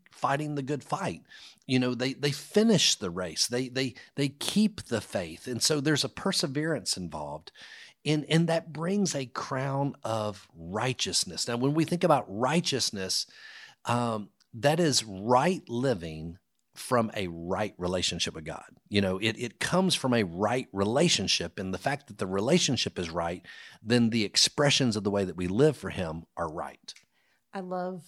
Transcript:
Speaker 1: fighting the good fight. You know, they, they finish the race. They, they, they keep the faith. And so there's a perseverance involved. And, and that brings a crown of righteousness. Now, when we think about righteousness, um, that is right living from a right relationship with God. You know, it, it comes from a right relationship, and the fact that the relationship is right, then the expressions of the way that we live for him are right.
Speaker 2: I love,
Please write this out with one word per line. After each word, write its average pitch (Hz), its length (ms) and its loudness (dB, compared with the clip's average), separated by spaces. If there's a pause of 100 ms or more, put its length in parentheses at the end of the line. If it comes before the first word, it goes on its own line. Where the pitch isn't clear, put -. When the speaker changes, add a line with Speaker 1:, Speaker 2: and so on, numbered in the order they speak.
(120)
Speaker 1:
fighting 147 440 -2
the 143 60 -2
good 131 220 -4
fight. 160 400 -6 (420)
You 131 140 2
know, 127 160 0
they, 131 180 -2
they 143 180 -2
finish 208 640 4
the 98 140 -4
race. 85 380 -2
They, 127 200 -2
they, 127 280 -2 (200)
they 139 140 0
keep - 540 0
the 110 180 -2
faith. 85 460 -6
And 120 140 -4
so 151 200 2
there's 139 240 2
a - 40 -6
perseverance 151 840 -2
involved. 78 560 -8 (520)
And, 151 260 0
and 165 180 4
that 165 260 -2
brings 175 400 0
a 135 140 -4
crown 135 760 -2
of 107 520 -4
righteousness. 92 920 -2
Now, 120 100 -2
when 135 180 2
we 160 100 4
think 170 180 0
about 147 240 6
righteousness, 113 1000 0 (580)
um, 117 440 0 (260)
that 143 240 2
is 143 240 4
right 123 640 2
living 85 720 -4 (340)
from 117 420 0
a 101 120 -4
right 90 500 -4
relationship 90 560 -2
with 80 120 -12
God. 76 200 -10 (240)
You 101 120 2
know, 95 180 0
it, 110 180 0
it 120 220 -10
comes 180 340 2
from 123 220 2
a 117 80 4
right 104 500 0
relationship, 104 840 2
and 95 120 -4
the 92 60 -4
fact 143 300 -4
that 104 100 -18
the 101 80 -4
relationship 110 720 0
is 85 140 -4
right, 85 340 -4 (380)
then 117 260 4
the 113 140 2
expressions 135 720 2
of 104 80 -2
the 101 80 2
way 101 120 2
that 87 140 -4
we 90 100 -2
live 131 300 4
for 95 140 -8
him 82 320 -4 (120)
are 85 160 -4
right. 76 420 -10 (600)
Speaker 2:
I 196 60 -8
love, 180 480 -6